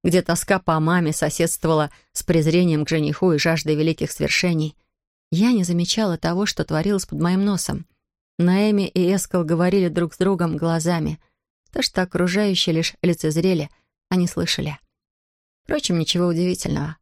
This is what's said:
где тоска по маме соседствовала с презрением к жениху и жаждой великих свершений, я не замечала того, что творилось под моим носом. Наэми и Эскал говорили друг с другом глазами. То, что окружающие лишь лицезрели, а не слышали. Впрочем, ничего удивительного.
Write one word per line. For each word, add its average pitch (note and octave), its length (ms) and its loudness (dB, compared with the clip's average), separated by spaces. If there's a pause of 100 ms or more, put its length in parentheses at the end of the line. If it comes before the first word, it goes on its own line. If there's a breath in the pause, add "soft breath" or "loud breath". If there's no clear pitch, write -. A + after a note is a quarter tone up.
где F3 160 4
тоска F3+ 380 -2
по D#3+ 180 0
маме D#3+ 340 2
соседствовала D#3 760 0 (220 soft breath)
с - 100 -8
презрением E3 600 2
к C#3+ 40 -6
жениху D#3+ 440 0
и D3+ 60 2
жаждой D#3 360 0
великих D#3 380 -2
свершений, D#3 640 -2 (560)
я G3 180 2
не G#3+ 140 2
замечала F3 520 0
того, F3 300 -2
что - 180 -4
творилось F#3 420 -2
под D3 120 -8
моим F3+ 260 2
носом. G3 420 -2 (520)
Наэми G3 480 4
и F3+ 260 2
Эскал F#3 320 0
говорили F3+ 440 2
друг E3+ 260 -2
с - 40 -20
другом F3 380 0
глазами. E3 600 -2 (540)
То, - 100 -2
что - 200 -2
окружающие F#3 720 0
лишь D#3+ 300 -2
лицезрели, E3 680 0 (400)
а - 60 -2
не F3 140 2
слышали. D3+ 500 -4 (880)
Впрочем, A#3 340 -2
ничего F3 280 0
удивительного. E3 760 -4